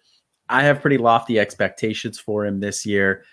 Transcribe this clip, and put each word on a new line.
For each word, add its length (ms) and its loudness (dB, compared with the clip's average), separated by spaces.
I 140 2
have 180 2
pretty 160 2
lofty 420 2
expectations 800 -4
for 260 -4
him 140 -4
this 260 -6
year. 480 0